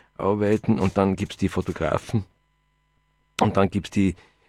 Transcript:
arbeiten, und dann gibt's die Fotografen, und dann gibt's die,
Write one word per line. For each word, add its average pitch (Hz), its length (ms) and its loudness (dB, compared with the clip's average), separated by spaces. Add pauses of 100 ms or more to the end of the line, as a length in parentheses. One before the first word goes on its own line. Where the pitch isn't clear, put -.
(180)
arbeiten, 104 600 0
und 95 180 0
dann 98 180 2
gibt's - 220 -6
die 95 120 0
Fotografen, - 760 -4 (1160)
und 104 160 2
dann 98 120 4
gibt's 98 200 -4
die, 95 260 2 (340)